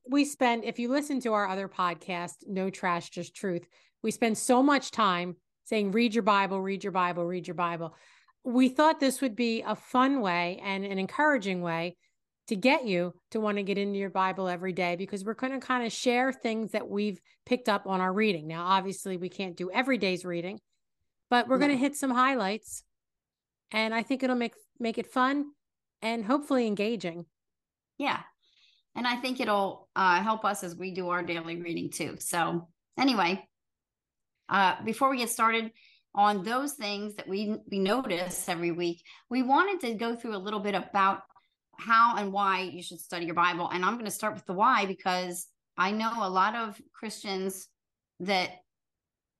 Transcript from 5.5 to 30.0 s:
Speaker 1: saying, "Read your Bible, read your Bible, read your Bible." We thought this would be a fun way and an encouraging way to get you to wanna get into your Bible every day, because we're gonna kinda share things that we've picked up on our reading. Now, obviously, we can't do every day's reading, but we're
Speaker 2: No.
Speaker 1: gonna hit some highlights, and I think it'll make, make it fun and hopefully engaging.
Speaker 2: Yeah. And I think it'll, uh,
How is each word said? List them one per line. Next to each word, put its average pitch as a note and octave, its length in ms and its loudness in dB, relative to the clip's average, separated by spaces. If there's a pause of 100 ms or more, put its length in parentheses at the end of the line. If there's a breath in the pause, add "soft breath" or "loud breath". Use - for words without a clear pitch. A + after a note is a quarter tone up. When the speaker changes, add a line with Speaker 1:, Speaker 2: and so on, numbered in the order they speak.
Speaker 1:
saying, G#3 260 0
"Read A3+ 240 2
your A3+ 80 2
Bible, G3 380 2
read F#3+ 240 -4
your G3 80 -4
Bible, F3 320 0
read F3 240 -6
your E3+ 80 -8
Bible." E3+ 400 -4 (480 soft breath)
We B3+ 240 4
thought D#4 320 4
this C4 200 0
would B3 140 -2
be A3+ 280 0
a G#3+ 120 -2
fun C4 460 2
way F3 420 0
and G3 220 -4
an G3 140 -4
encouraging F#3+ 640 0
way E3+ 340 -4 (500)
to A#3 80 -2
get B3+ 320 2
you F3 280 0 (180)
to A3 80 -2
wanna G#3 240 0
get F#3+ 140 -2
into G3+ 200 -2
your G3 120 -4
Bible F#3+ 380 0
every F3+ 240 -4
day, F3 220 0
because F#3+ 300 -8
we're G#3+ 100 -6
gonna C4 260 -4
kinda B3 300 -2
share B3+ 420 2
things A3 380 -4
that - 180 -2
we've G3+ 320 -2 (240 soft breath)
picked B3 240 0
up G3+ 200 0
on F#3+ 120 0
our F#3 120 2
reading. F#3+ 340 2
Now, E3 180 -6
obviously, F#3+ 520 0
we F3 120 -6
can't F3+ 280 -8
do F3+ 160 -6
every B3 260 2
day's F#3 260 0
reading, F3+ 360 -6 (680)
but A#3+ 200 4
we're C4 100 4
Speaker 2:
No. C#4+ 80 4
Speaker 1:
gonna C#4 120 4
hit C#4 180 0
some C4+ 140 -2
highlights, A#3+ 720 0 (880)
and A3 200 0
I A3+ 120 0
think C4+ 180 0
it'll B3+ 140 2
make, A#3 180 -2 (240)
make A3+ 180 -2
it A3+ 120 -6
fun C#4 440 2 (480)
and A3+ 240 -2
hopefully C4 440 2
engaging. F#3+ 580 -2 (720)
Speaker 2:
Yeah. - 240 -2 (720 soft breath)
And A#3 120 -4
I B3 100 0
think B3+ 240 -4
it'll, G3+ 560 0
uh, F#3 260 4